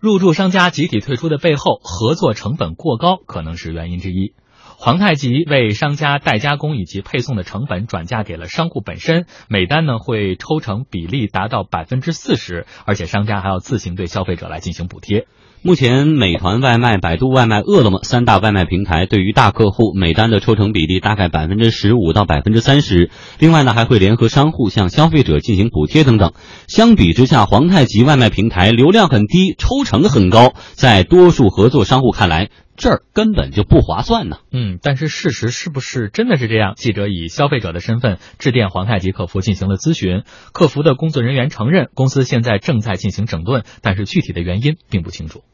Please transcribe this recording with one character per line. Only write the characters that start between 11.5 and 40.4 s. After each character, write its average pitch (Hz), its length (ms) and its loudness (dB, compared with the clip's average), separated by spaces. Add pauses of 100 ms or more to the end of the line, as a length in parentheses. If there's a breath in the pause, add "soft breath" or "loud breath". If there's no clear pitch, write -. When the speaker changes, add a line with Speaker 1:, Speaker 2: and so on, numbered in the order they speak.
Speaker 1:
百 82 140 -6
分 131 160 -4
之 165 120 -6
四 165 240 -4
十， 87 280 -10 (220 loud breath)
而 104 80 0
且 90 100 -8
商 104 220 -4
家 101 160 -4
还 98 80 -4
要 92 80 -4
自 101 200 -6
行 90 160 -8
对 92 120 -8
消 92 180 -6
费 90 120 -4
者 82 120 -14
来 80 100 -12
进 85 140 -8
行 85 160 -8
补 - 100 -16
贴。 - 280 -4 (360 soft breath)
Speaker 2:
目 180 120 4
前 135 340 2
美 110 280 2
团 90 260 -2
外 120 160 2
卖、 120 180 2
百 87 220 -2
度 131 100 0
外 131 160 4
卖、 107 160 0
饿 196 220 2
了 107 80 4
么 95 140 -2
三 120 200 0
大 110 140 4
外 107 140 0
卖 92 120 2
平 92 200 -2
台 87 200 0
对 101 160 0
于 95 120 -2
大 117 180 2
客 110 180 2
户 101 260 0
每 87 200 0
单 110 160 2
的 104 100 2
抽 113 140 2
成 104 180 0
比 85 140 0
例 92 120 0
大 104 160 0
概 95 140 0
百 78 180 -4
分 95 120 -2
之 113 120 4
十 104 220 0
五 90 220 2
到 104 100 2
百 82 160 -2
分 104 140 0
之 113 80 2
三 139 180 4
十， 87 300 2 (280 loud breath)
另 160 140 6
外 156 100 4
呢 123 120 2
还 117 100 2
会 120 140 2
联 98 180 4
合 113 120 2
商 143 220 2
户 117 200 -2
向 98 180 0
消 156 220 2
费 156 120 2
者 76 180 2
进 101 160 -2
行 101 120 2
补 - 160 -2
贴 156 200 2
等 123 120 4
等。 98 160 2 (340 loud breath)
相 233 280 6
比 87 180 4
之 123 140 4
下， 123 180 4
皇 113 240 2
太 175 160 4
极 107 180 2
外 143 140 4
卖 120 140 4
平 104 180 -2
台 98 220 2
流 120 180 4
量 196 200 4
很 107 180 2
低， 180 320 2
抽 277 260 0
成 175 200 2
很 123 260 4
高， 117 240 6 (180 loud breath)
在 107 300 4
多 180 260 8
数 135 220 4
合 104 180 4
作 127 160 2
商 131 160 0
户 127 100 2
看 95 200 0
来， 82 180 -2 (300 soft breath)
这 - 100 0
儿 190 140 0 (100)
根 220 200 0
本 156 180 -2
就 101 120 -2
不 151 200 4
划 82 180 -4
算 196 300 -2
呢。 73 80 -12 (120)
Speaker 1:
嗯， 104 320 -6
但 143 140 -2
是 151 120 -4
事 - 200 -4
实 117 200 -4
是 120 200 -8
不 135 120 -8
是 117 280 -6
真 226 180 -4
的 202 120 0
是 120 100 -4
这 113 60 -4
样？ 104 200 0
记 - 180 -4
者 101 140 -4
以 85 220 -6
消 143 200 -2
费 139 120 -2
者 87 140 -8
的 90 60 -6
身 117 200 -4
份 104 160 -2 (220 soft breath)
致 - 120 -2
电 117 200 0
皇 92 160 -6
太 110 120 -2
极 92 140 -4
客 95 140 -6
服 95 160 -6
进 101 120 0
行 95 140 -4
了 98 80 -2
咨 160 180 -2
询， 95 280 -4 (320 soft breath)